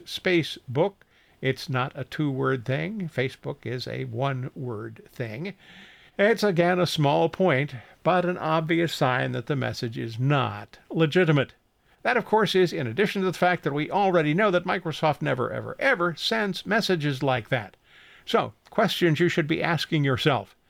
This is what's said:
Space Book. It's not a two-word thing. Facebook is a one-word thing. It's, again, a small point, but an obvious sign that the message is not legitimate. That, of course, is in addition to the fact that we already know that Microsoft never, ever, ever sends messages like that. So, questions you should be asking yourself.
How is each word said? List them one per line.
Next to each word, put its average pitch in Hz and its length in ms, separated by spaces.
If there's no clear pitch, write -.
Space - 520
Book. 151 380
It's - 280
not 131 240
a 135 120
two-word 131 600
thing. 165 480
Facebook 135 520
is 123 220
a 127 180
one-word 123 1080
thing. 131 420
It's, 208 260
again, 180 360
a 175 80
small 160 420
point, 143 460
but 175 220
an 180 120
obvious 160 560
sign 131 400
that 123 120
the 151 100
message 120 420
is 113 200
not 120 640
legitimate. 160 640
That, 240 160
of 214 80
course, 214 300
is 180 160
in 143 160
addition 190 360
to 185 80
the - 60
fact 180 260
that 143 100
we 151 160
already 175 440
know 202 180
that 175 120
Microsoft 170 600
never, 131 280
ever, 113 280
ever 175 360
sends 214 500
messages 160 580
like 127 260
that. 110 260
So, 147 260
questions 175 500
you 175 80
should 160 200
be 160 140
asking 160 420
yourself. 131 520